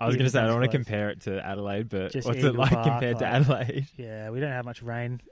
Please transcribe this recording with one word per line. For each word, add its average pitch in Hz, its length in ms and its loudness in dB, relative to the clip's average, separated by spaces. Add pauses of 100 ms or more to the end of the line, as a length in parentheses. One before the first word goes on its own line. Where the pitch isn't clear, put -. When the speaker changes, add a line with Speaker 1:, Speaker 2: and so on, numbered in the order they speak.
Speaker 1:
I 117 80 0
was 123 80 4
gonna 131 140 4
say, 131 100 4
I 113 60 4
don't 113 80 4
wanna 120 120 2
Speaker 2:
even 139 160 2
close. 113 40 -4
Speaker 1:
compare 104 240 -2
it - 120 -10
to 98 240 -4
Adelaide, 101 420 -4
but 95 220 -2
Speaker 2:
Just 127 160 -4
Speaker 1:
what's 120 120 0
it 131 80 4
Speaker 2:
Eagle 127 80 4
Speaker 1:
like 127 180 4
Speaker 2:
Park, 113 140 2
Speaker 1:
compared 120 320 0
to 113 60 -2
Speaker 2:
like, 95 100 0
Speaker 1:
Adelaide? 131 520 2 (100)
Speaker 2:
yeah, 110 340 -10
we 120 100 -6
don't 147 100 -2
have 127 140 -6
much 120 180 -12
rain, 120 380 -6 (120)